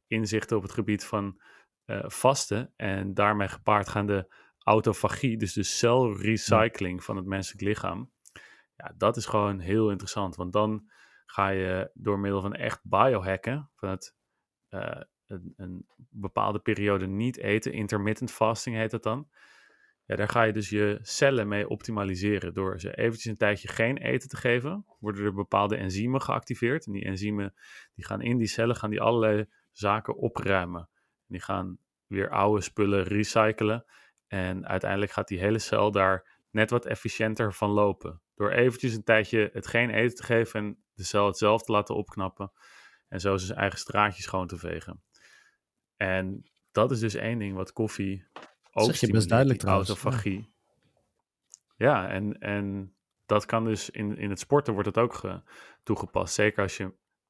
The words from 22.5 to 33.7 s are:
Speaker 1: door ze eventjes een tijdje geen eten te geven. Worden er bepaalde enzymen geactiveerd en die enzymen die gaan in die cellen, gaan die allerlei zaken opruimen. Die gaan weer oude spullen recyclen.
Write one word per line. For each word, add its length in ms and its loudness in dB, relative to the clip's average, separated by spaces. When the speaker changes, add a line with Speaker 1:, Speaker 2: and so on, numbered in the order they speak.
Speaker 1:
door 260 -4
ze 180 -8
eventjes 340 -2
een 60 -6
tijdje 300 0
geen 300 0
eten 320 -2
te 80 -12
geven. 480 -2
Worden 260 -4
er 80 0
bepaalde 420 2
enzymen 460 -2
geactiveerd 640 -2
en 60 -10
die 140 -6
enzymen 480 -4
die 120 -16
gaan 160 -6
in 160 0
die 100 2
cellen, 280 0
gaan 140 -6
die 120 -2
allerlei 440 4
zaken 460 -2
opruimen. 720 -2
Die 120 -8
gaan 360 -4
weer 220 -2
oude 320 4
spullen 420 0
recyclen. 840 2